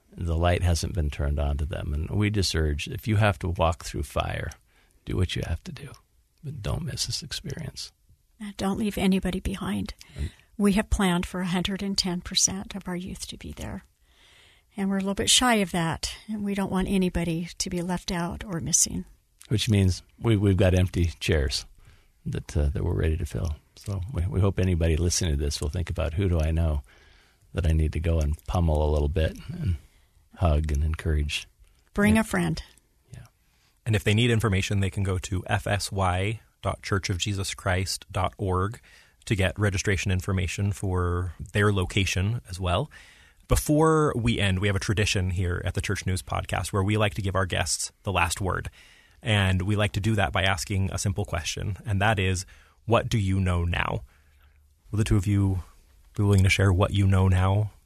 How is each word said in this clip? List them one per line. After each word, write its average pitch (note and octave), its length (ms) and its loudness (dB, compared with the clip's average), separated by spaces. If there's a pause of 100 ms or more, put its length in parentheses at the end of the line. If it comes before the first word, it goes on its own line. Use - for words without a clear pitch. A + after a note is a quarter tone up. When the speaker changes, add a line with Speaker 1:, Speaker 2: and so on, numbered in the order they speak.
(160)
Speaker 1:
the E2 220 -2
light F2 260 4
hasn't F2 300 2
been D2 160 0
turned C#2+ 280 -2
on C#2+ 200 0
to D2+ 80 -2
them. - 280 -6
And D#2 160 -4
we G#2 200 2
just G#2 260 0
urge, D#2 320 0
if - 200 -8
you G#2+ 100 2
have G#2 220 4
to F2 100 -4
walk E2 340 0
through - 200 -6
fire, - 480 -4 (520)
do G#2 140 -4
what F#2+ 180 0
you - 100 -4
have E2 200 -4
to - 80 -12
do, C#3 160 -14 (540)
but A#2 200 -10
don't B1 220 -4
miss - 220 -6
this - 140 -6
experience. - 680 -10 (480)
Speaker 2:
And G#3 160 -12
don't G3 240 -2
leave G#3 180 -4
anybody F#3 440 0
behind. G3 520 -6 (220)
Speaker 1:
And D2 160 -6 (260)
Speaker 2:
We G3+ 160 4
have G#3 160 0
planned F#3 360 2
for F3+ 160 -6
a F#3 40 -2
hundred F#3 380 -2
and G3 140 -4
ten F3+ 240 -4
percent G3 540 -2
of F#3 120 -12
our F3+ 80 -4
youth F3+ 320 -10
to - 100 -14
be - 140 -14
there. - 320 -12 (920)
And G3 140 -2
we're G3 80 0
a F#3+ 40 -2
little G3 120 -2
bit A3+ 160 -2
shy B3 260 4
of G3 160 0
that, E3 440 -2 (120)
and G#3+ 160 -6
we G3+ 120 -2
don't G3 160 -2
want F#3 160 0
anybody F3 680 0
to - 120 -4
be F3+ 120 -4
left F3+ 300 -4
out F3 320 -4
or F#3 160 -6
missing. E3+ 460 -2 (440)
Speaker 1:
Which A2+ 200 0
means F#2+ 340 2 (160)
we, A2+ 160 2
we've G2 220 4
got F#2 180 6
empty F2 440 2
chairs C#2 460 0 (600)
that, - 320 -6
uh, C#2+ 120 2
that G2 140 -4
we're F2+ 100 -2
ready E2 240 0
to - 80 -6
fill. E2 300 -4 (200)
So G2 260 -6 (100)
we, F2 160 -2
we F#2 120 -2
hope F#2+ 200 2
anybody E2 380 2
listening F2 340 0
to C#2+ 60 2
this D2 240 -2
will D2+ 80 -2
think E2 200 -4
about, D#2+ 260 -4
"Who G2 120 0
do F2 120 2
I D#2+ 120 0
know D#2+ 300 0 (720)
that E2+ 140 0
I D#2+ 40 4
need D#2+ 220 2
to D2 60 -4
go E2 200 0
and D2 160 0 (120)
pummel D#2 400 2
a D2 40 2
little D2 180 2
bit D#2 280 0 (100)
and D3 300 -2 (600)
hug D#2+ 340 2
and D2 120 0
encourage?" D#2 640 -2 (460)
Speaker 2:
Bring G#3 220 4
Speaker 1:
Yeah. A3 60 4
Speaker 2:
a - 20 4
friend. F3 380 -2 (520)
Speaker 1:
Yeah. - 120 -18 (600)
Speaker 3:
And A2 100 2
if G2 80 0
they G#2 120 4
need A#2+ 160 4
information, G2+ 480 2
they G2 100 2
can G2 140 -2
go F#2 160 0
to F#2+ 260 -4
F A2 220 -2
S G2+ 240 -2
Y F#2+ 480 0 (240)
dot - 180 -4
church G2+ 300 -2
of F2+ 80 -2
Jesus G2 340 -4
Christ - 580 -4
dot F#2 280 -2
org F#2+ 400 0 (460)
to A2+ 100 0
get F#2 240 2
registration G2+ 500 0
information F#2 600 0
for F2+ 640 -2 (180)
their G#2 220 4
location F#2+ 760 0
as F2+ 120 -10
well. F#2 280 0 (600)
Before D#3 640 4
we A#2 240 0
end, F#2+ 200 2
we G2+ 80 2
have G2 80 2
a G2 40 0
tradition F#2+ 520 0
here F2 340 0
at F2+ 80 -2
the - 80 -4
Church - 240 -4
News F#2 160 0
Podcast F#2 500 -4
where G2 120 0
we G#2 140 2
like G#2+ 180 2
to - 60 -4
give F#2 140 -2
our F#2+ 100 2
guests F2+ 460 -2 (120)
the G2+ 80 -4
last F2+ 280 0
word. F2+ 300 -4 (520)
And F#2+ 420 2
we G#2 120 0
like G#2 180 2
to G2+ 60 0
do G#2+ 160 2
that G2 160 2
by F#2 120 0
asking F#2+ 480 0
a - 60 -4
simple G2+ 280 -2
question, F2+ 600 -6
and G2+ 160 0
that G#2 180 4
is, F#2 260 0 (400)
"What A#2 240 2
do A#2+ 80 0
you F#2+ 220 2
know F2 260 2
now?" F2 380 -2 (880)
Will G#2 60 -4
the A2 60 2
two A2 140 2
of G2 100 0
you G2 360 2 (520)
be G#2+ 80 2
willing G2+ 200 6
to G2 60 6
share F#2+ 220 4
what F#2+ 220 2
you G2 120 4
know F#2+ 220 6
now F#2+ 440 2 (140)